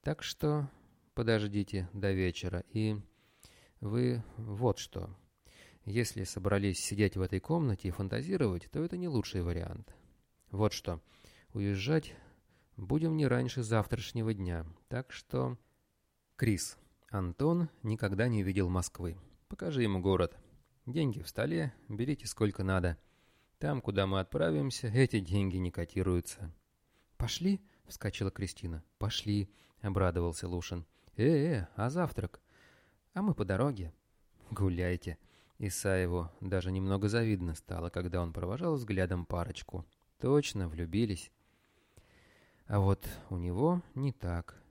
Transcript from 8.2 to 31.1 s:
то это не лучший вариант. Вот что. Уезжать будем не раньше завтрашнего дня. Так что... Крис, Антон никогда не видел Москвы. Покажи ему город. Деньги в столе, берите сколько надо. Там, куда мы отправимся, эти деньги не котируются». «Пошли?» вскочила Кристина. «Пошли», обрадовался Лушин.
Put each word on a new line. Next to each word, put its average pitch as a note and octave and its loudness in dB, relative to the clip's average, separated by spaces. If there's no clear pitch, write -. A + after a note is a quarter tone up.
то D3 -2
это F3 -4
не F3+ -4
лучший G#2 -2
вариант. E2+ -6
Вот G2+ 2
что. - -6
Уезжать G2+ 0
будем D#3 0
не D3+ 4
раньше B2 0
завтрашнего A2+ 0
дня. F2 -2
Так - -6
что... B2+ -4
Крис, - 0
Антон C#3 0
никогда G#2+ 0
не A2 2
видел F#2 2
Москвы. F2+ -2
Покажи D3 -2
ему G2 2
город. F2+ 4
Деньги C3 -2
в F2 -12
столе, D3+ -2
берите A#2+ -4
сколько G#2 0
надо. F2+ 2
Там, D3 0
куда G2 0
мы F#2+ 2
отправимся, C#3+ 0
эти A#2 4
деньги F#2+ 2
не F2+ 0
котируются». F2+ -2
«Пошли?» F#3 0
вскочила - -4
Кристина. E2+ -6
«Пошли», G2+ 0
обрадовался F2 2
Лушин. F2 -4